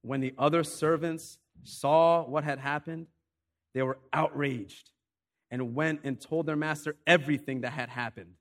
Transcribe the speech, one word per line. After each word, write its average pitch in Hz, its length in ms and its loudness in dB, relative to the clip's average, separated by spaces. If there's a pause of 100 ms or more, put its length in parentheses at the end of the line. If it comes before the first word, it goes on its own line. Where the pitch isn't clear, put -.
When 135 180 -4
the 131 160 -4
other 151 260 4
servants 160 760 -2 (240)
saw 165 600 4
what 147 180 -2
had 139 160 -2
happened, 151 480 -6 (680)
they 131 80 0
were 131 160 0 (140)
outraged 143 800 -2 (580)
and 123 240 -6
went 151 300 0
and 135 180 -4
told 160 240 -2
their 151 100 -2
master 151 400 -2 (120)
everything 139 540 4
that 123 100 -4
had 123 180 -6
happened. 113 520 -10